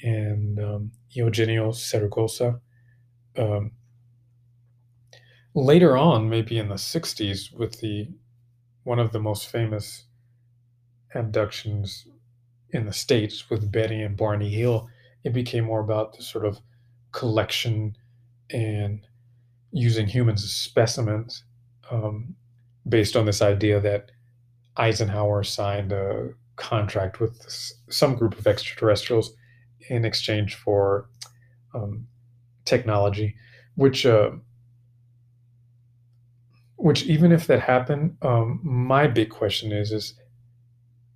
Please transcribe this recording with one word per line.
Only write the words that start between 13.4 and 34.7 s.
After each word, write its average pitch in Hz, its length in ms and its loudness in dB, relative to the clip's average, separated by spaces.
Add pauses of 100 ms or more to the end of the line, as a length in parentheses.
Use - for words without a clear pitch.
with 104 220 -2
Betty 110 300 -2
and 101 160 -6
Barney 104 320 -2
Hill, 113 380 0 (360)
it 127 100 -4
became 120 320 -2
more 110 160 -2
about 107 360 -2
the - 60 -20
sort 107 220 -6
of 101 140 -4 (520)
collection 107 840 -2 (540)
and 104 560 -4 (640)
using 113 360 0
humans 110 360 0
as - 100 -8
specimens, 113 920 -2 (480)
um, 113 440 -6 (520)
based 110 280 2
on 113 100 4
this 101 160 0
idea 104 380 4
that 101 320 -2 (640)
Eisenhower 104 680 2
signed 101 480 -4
a 101 380 -4 (260)
contract 101 640 -4
with 113 260 -4
s-, - 280 -14 (160)
some 135 260 2
group 107 220 0
of - 100 -4
extraterrestrials 110 840 0 (560)
in 117 160 0
exchange 107 500 -2
for, 101 540 0 (640)
um, 107 320 -8 (600)
technology, 104 680 0 (400)
which, 135 300 4
uh, 110 260 6 (2500)